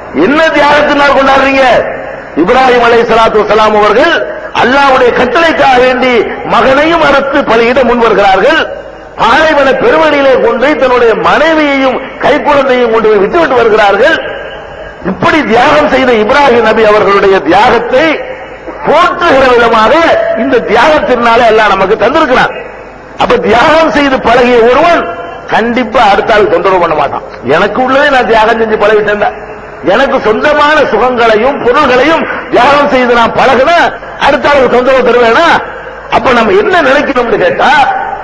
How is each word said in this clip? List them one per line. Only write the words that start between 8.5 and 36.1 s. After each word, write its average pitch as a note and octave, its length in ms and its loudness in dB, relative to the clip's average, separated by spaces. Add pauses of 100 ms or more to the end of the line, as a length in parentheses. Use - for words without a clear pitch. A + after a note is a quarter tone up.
பாலைவன C#4+ 540 2
பெருவழியிலே C#4 760 2
கொண்டு B3+ 300 0
தன்னுடைய A#3+ 380 2
மனைவியையும் C4+ 840 0 (200)
கைக்குழந்தையும் C4 720 0
கொண்டு A3 180 0
போய் G#3+ 100 2
விட்டுவிட்டு D4+ 360 0
வருகிறார்கள். G#3+ 800 0 (720)
இப்படி C#4 400 -2
தியாகம் C#4 440 2
செய்த B3+ 240 0
இப்ராஹிம் A#3+ 500 2
நபி A3 220 0
அவர்களுடைய G3 540 2
தியாகத்தை A#3+ 800 0 (680)
போற்றுகிற D4+ 600 2
விதமாக A#3 460 2 (420)
இந்த B3+ 220 0
தியாக D4+ 360 0
திருநாளை A#3+ 540 2
அல்லாஹ் G#3+ 200 2
நமக்கு F#3+ 260 0
தந்திருக்கிறான். B3 680 0 (560)
அப்ப - 180 0
தியாகம் D#4 540 2
செய்து C#4 300 0
பழகிய B3 380 2
ஒருவன் C#4 580 2 (340)
கண்டிப்பா A3+ 500 -2
அடுத்த G#3+ 340 2
ஆள் G#3 140 2
தொந்தரவு F#3 320 0
பண்ண E3 140 0
மாட்டான். C#3 280 -4 (220)
எனக்கு G3 380 -2
உள்ளதே C#4 280 0
நான் B3 160 0
தியாகம் A3+ 340 2
செஞ்சு A3 220 -2
பழகிட்டேன்டா, G#3 520 0 (500)
எனக்கு C4 360 0
சொந்தமான D4 600 0
சுகங்களையும் A#3 840 0
பொருள்களையும் C4+ 600 0 (240)
தியாகம் C4+ 380 2
செய்து B3 260 0
நான் A#3 180 0
பழகுனா C4 640 0 (260)
அடுத்த C#4 280 0
ஆளுக்கு C4+ 220 2
தொந்தரவு B3 400 2
தருவேனா? A#3+ 520 2 (480)